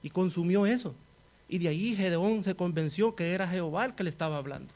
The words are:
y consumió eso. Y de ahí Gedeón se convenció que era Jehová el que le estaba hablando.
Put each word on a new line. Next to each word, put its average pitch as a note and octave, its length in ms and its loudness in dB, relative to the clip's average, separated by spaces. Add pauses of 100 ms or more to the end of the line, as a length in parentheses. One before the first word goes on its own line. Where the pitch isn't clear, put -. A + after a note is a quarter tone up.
y C#3+ 80 -10
consumió F#3 560 2
eso. A3+ 280 0 (540)
Y F#3 100 -2
de E3+ 100 0
ahí G3 260 0
Gedeón F#3+ 480 2
se F#3 140 -2
convenció F3 580 0
que E3+ 180 -2
era F#3 140 0
Jehová F3+ 400 -2
el B3+ 80 -6
que G3 100 -4
le E3 60 0
estaba D#3 280 -2
hablando. C3+ 380 -10